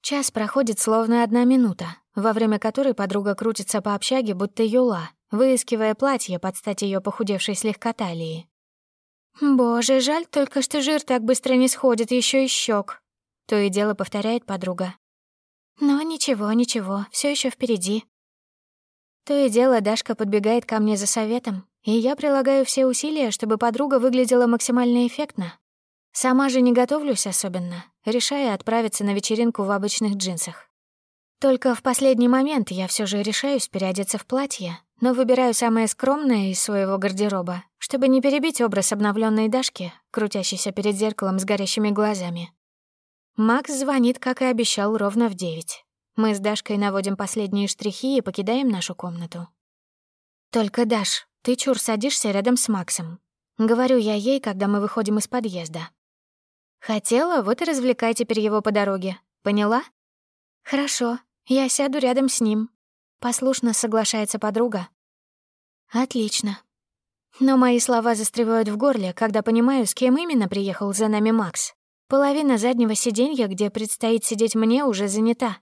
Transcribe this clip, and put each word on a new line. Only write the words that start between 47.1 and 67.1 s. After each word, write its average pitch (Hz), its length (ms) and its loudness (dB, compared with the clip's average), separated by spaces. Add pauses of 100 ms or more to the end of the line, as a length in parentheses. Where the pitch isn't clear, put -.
последние 202 520 -2
штрихи 254 500 -2
и - 20 4
покидаем 220 480 -2
нашу 185 260 -2
комнату. 170 540 -12 (1000)
«Только, 233 340 0
Даш, 214 420 -2 (140)
ты 247 160 0
чур 254 220 0
садишься 220 540 -2
рядом 226 260 2
с - 100 0
Максом», — 175 500 -6 (400)
говорю 240 380 4
я 214 180 2
ей, 247 260 0
когда 202 280 -2
мы 202 120 2
выходим 214 360 -2
из 208 100 -2
подъезда. 170 600 -6 (920)
«Хотела, 247 600 0
вот 226 200 -2
и - 20 -2
развлекай 254 480 0
теперь 220 280 -2
его 214 200 0
по 214 120 -2
дороге. 196 460 -2 (240)
Поняла?» 208 400 2 (800)
«Хорошо, 247 560 -2 (280)
я 262 220 2
сяду 277 300 0
рядом 254 300 2
с - 120 -2
ним», — 220 300 0 (500)
послушно 240 520 0
соглашается 214 680 -2
подруга. 214 500 -2 (1040)
«Отлично». 220 680 -2 (800)